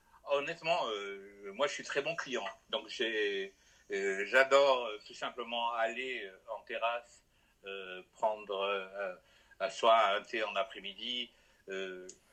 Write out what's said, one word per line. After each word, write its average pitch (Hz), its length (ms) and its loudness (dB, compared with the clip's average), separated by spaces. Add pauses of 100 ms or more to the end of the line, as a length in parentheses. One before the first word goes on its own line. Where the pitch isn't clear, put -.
(320)
honnêtement, 160 560 2
euh, 101 680 -8
moi 139 120 2
je 143 60 -6
suis - 100 -8
très - 180 -2
bon 160 140 -4
client. 120 300 -4 (240)
Donc 110 180 -4
j'ai, 104 680 -2 (380)
euh, 98 360 0
j'adore, 135 580 6
euh, 107 200 -4
tout 123 80 -16
simplement 117 600 -4
aller, 120 500 -2
euh, 95 340 -12
en 104 40 -16
terrasse, 117 640 -4 (400)
euh, 95 360 -10 (120)
prendre, 104 480 -2
euh, 98 520 -2 (480)
euh, 95 80 0
soit 113 460 6
un 104 60 0
thé 110 220 -4
en 101 120 -2
après-midi, 104 720 -6 (380)
euh, 92 400 -8 (260)